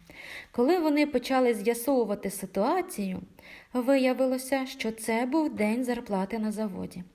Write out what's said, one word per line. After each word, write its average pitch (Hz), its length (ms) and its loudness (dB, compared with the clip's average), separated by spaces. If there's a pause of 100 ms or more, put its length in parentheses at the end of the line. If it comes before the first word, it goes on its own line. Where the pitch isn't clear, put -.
(520)
Коли 302 260 4
вони 302 280 4
почали 254 480 2
з'ясовувати 220 760 0
ситуацію, 202 920 -2 (520)
виявилося, 262 960 2
що 226 260 -6
це 226 340 0
був 302 280 0
день 214 300 0
зарплати 226 540 -2
на 214 140 -2
заводі. 185 500 -6 (120)